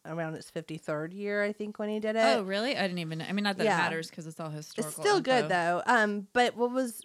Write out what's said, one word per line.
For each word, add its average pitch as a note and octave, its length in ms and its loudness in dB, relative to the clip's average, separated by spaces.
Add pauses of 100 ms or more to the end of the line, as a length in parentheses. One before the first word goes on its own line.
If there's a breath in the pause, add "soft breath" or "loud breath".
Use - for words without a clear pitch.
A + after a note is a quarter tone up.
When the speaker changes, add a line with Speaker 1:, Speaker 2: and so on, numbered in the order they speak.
Speaker 1:
around D#3+ 320 -4
its - 140 -14
fifty-third D#3+ 640 -6
year, G3+ 280 -2
I G#3 100 0
think, G#3+ 280 -8
when G#3 80 -2
he G#3+ 100 -2
did G#3+ 160 -2
it. A3+ 220 4
Speaker 2:
Oh, A3 60 0
really? G3+ 340 -2
I - 60 0
didn't F3+ 160 -2
even, D#3+ 240 -4
I - 100 -6
mean, G3+ 120 0
not G3+ 120 0
that G#3+ 80 0
Speaker 1:
Yeah. G3+ 140 4
Speaker 2:
it F3 60 4
matters E3 260 -2
'cause D#3+ 160 -12
it's D#3+ 120 -14
all D#3+ 120 -6
historical D3+ 400 -6
Speaker 1:
It's - 100 -10
still F#3+ 200 4
good, B3+ 260 4
Speaker 2:
info. - 20 -4
Speaker 1:
though. F3 380 2
Um, G#3 480 2
but B3 220 4
what A#3+ 160 0
was B3+ 320 -2